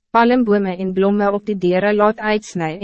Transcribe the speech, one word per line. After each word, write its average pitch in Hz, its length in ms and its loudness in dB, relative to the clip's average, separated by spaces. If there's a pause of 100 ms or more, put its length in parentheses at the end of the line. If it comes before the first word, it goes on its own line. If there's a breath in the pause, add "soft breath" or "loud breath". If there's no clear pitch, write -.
(140)
palmbome 220 640 2
en 185 160 -4
blomme 202 400 0
op 208 160 -6
die 208 80 -4
deure 185 360 0
laat 208 280 2
uitsny 214 640 -4